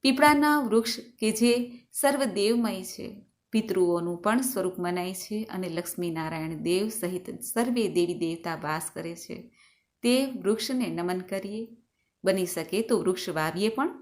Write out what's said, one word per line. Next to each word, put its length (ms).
પીપળાના 580
વૃક્ષ 340
કે 180
જે 180
સર્વદેવમય 920
છે, 220
પિતૃઓનું 680
પણ 220
સ્વરૂપ 360
મનાય 360
છે 220
અને 200
લક્ષ્મીનારાયણ 920
દેવ 300
સહિત 360
સર્વે 460
દેવી 300
દેવતા 400
વાસ 300
કરે 280
છે, 200
તે 120
વૃક્ષને 540
નમન 360
કરીએ. 380
બની 240
શકે 360
તો 120
વૃક્ષ 400
વાવીએ 360
પણ. 200